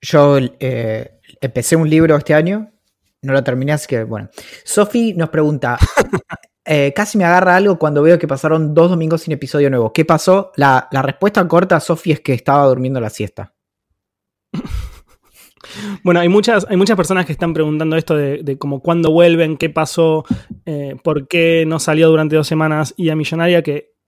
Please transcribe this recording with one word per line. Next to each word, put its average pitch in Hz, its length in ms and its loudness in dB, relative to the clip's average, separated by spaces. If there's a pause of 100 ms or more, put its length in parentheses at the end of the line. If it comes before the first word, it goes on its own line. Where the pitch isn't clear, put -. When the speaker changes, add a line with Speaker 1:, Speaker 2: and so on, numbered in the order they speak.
Speaker 1:
Yo, 143 380 4
eh, 117 800 -6 (200)
empecé 120 360 -2
un 160 120 2
libro 156 280 4
este 147 180 0
año, 190 380 0 (500)
no 135 100 -4
lo 135 100 2
terminé, 131 300 -2
así 151 160 -4
que 117 160 -4
bueno. 107 240 -10 (340)
Sofi 214 520 0
nos 165 160 -2
pregunta, 147 480 -2
<laughs> - 840 -4
eh, 143 300 0
"Casi 208 240 -2
me 185 60 2
agarra 180 320 4
algo 196 220 2
cuando 147 240 0
veo 165 160 6
que 165 100 -6
pasaron 156 440 -2
dos 165 180 4
domingos 165 320 -2
sin 160 100 -6
episodio 143 360 0
nuevo. 120 240 0
¿Qué 160 120 2
pasó?". 185 500 2
La, 135 380 2
la 135 100 -2
respuesta 185 460 -2
corta, 175 320 2
Sofi, 160 320 -2
es 147 80 -4
que 135 140 -2
estaba 139 320 2
durmiendo 127 340 0
la 110 100 -6
siesta. - 440 -12 (1000)
<laughs> - 80 -8 (1400)
Speaker 2:
Bueno, 175 160 2
hay 175 80 2
muchas, 208 420 2
hay 202 60 0
muchas 202 200 2
personas 180 300 -2
que 165 60 -6
están 170 200 -4
preguntando 156 440 -2
esto 165 180 -2
de, 143 280 -4
de 139 140 -6
como 139 240 -8
cuándo 170 300 0
vuelven, 165 460 4
qué 160 120 -4
pasó, 156 560 -2 (400)
eh, 143 380 -8
por 147 240 -2
qué 165 400 2
no 160 140 -2
salió 160 280 2
durante 156 280 2
dos 151 100 0
semanas 156 500 -2
y 180 120 -2
a 156 80 -2
Millonaria, 165 460 0
que 147 280 -6 (180)